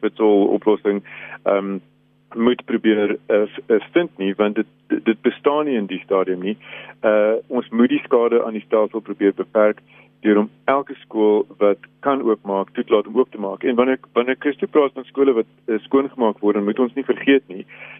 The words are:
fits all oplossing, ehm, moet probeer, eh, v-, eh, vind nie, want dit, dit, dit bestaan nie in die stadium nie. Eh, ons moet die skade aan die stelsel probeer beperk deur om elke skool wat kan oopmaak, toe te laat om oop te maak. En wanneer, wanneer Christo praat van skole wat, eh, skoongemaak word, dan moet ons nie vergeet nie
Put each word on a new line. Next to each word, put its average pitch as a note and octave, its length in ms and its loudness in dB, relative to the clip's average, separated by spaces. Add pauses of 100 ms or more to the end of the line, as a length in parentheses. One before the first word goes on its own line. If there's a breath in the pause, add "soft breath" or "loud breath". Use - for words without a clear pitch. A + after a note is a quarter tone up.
fits G#2+ 200 -4
all G#2 360 4
oplossing, G2+ 460 0 (420 loud breath)
ehm, G2 340 -2 (560)
moet A#2+ 300 0
probeer, G#2 640 0
eh, G#2+ 200 2
v-, - 200 -14
eh, A2+ 140 2 (120)
vind E3+ 260 0
nie, G2 160 -2
want G#2 200 0
dit, G#2+ 120 -2 (200)
dit, - 180 -4
dit A2+ 180 0
bestaan C#3+ 420 0
nie C#3 120 -2
in G2+ 100 -4
die F#2 180 -8
stadium F#2 360 -2
nie. G2+ 160 -4 (440 loud breath)
Eh, G#2+ 320 2 (140)
ons B2 220 -6
moet A#2+ 200 2
die C#3+ 160 0
skade A#2 400 2
aan A2+ 80 -8
die G#2 140 -8
stelsel A2 340 0
probeer G2+ 340 -2
beperk G#2+ 460 0 (400 soft breath)
deur G#2 180 4
om G#2+ 120 0 (140)
elke C3+ 360 -2
skool G#2+ 460 0 (120)
wat G2+ 200 2 (260)
kan C3+ 180 0
oopmaak, G2+ 540 -2
toe B2 80 -6
te - 80 0
laat G#2 160 2
om A2 80 -4
oop B2+ 140 0
te A2 100 -16
maak. G2 240 -8
En B2+ 100 0
wanneer, B2+ 260 0 (120)
wanneer B2 260 0
Christo D3 280 -4
praat C#3 260 0
van B2+ 120 -14
skole C3+ 280 0
wat, A2+ 160 0 (180)
eh, A2 200 -2
skoongemaak C3 520 0
word, G#2 160 0
dan G#2 100 0
moet G#2 140 -2
ons A#2+ 160 -2
nie C3+ 100 -6
vergeet - 440 0
nie F#2 160 -14 (360 loud breath)